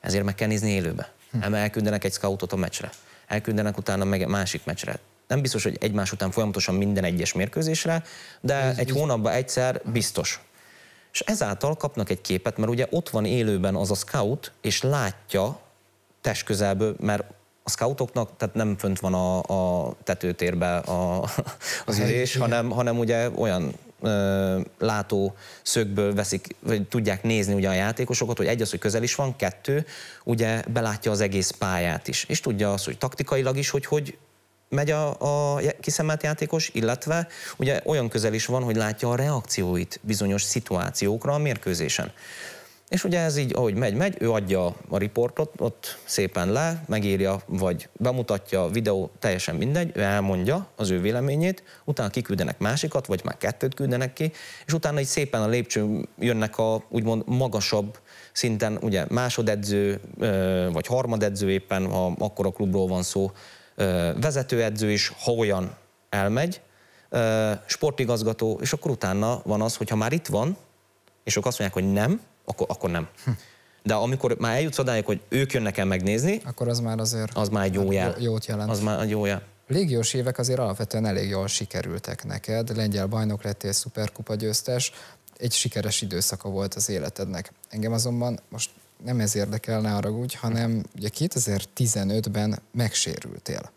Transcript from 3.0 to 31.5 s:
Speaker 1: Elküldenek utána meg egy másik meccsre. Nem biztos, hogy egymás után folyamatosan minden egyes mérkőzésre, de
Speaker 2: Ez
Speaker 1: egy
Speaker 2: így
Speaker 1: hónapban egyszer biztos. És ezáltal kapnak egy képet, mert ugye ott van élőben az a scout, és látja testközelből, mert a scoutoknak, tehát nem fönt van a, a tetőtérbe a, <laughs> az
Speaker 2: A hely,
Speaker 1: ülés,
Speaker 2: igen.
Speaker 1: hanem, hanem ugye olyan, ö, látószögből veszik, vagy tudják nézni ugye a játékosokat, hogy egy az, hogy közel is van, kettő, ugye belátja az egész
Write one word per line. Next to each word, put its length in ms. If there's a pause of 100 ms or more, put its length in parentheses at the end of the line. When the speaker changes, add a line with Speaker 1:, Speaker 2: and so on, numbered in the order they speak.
Speaker 1:
Elküldenek 520
utána 260
meg 180
egy 60
másik 360
meccsre. 340 (280)
Nem 140
biztos, 220
hogy 180
egymás 320
után 180
folyamatosan 440
minden 300
egyes 280
mérkőzésre, 720 (380)
de 140
Speaker 2:
Ez 240
Speaker 1:
egy 100
Speaker 2:
így 100
Speaker 1:
hónapban 340
egyszer 520
biztos. 560 (720)
És 80
ezáltal 560
kapnak 340
egy 100
képet, 360
mert 140
ugye 200
ott 180
van 160
élőben 500
az 160
a 40
scout, 680
és 220
látja 760 (600)
testközelből, 800
mert 240 (380)
a 80
scoutoknak, 680
tehát 180
nem 240
fönt 220
van 140
a, 240 (480)
a 80 (100)
tetőtérbe 720
a, 460 (260)
<laughs> 380
az 120
Speaker 2:
A 40
hely, 120
Speaker 1:
ülés, 200
Speaker 2:
igen. 140
Speaker 1:
hanem, 220
hanem 280
ugye 380
olyan, 360 (300)
ö, 580 (180)
látószögből 1400
veszik, 460
vagy 280
tudják 340
nézni 320
ugye 140
a 40
játékosokat, 640
hogy 100
egy 160
az, 80
hogy 80
közel 240
is 120
van, 220
kettő, 500 (380)
ugye 380 (100)
belátja 380
az 100
egész 300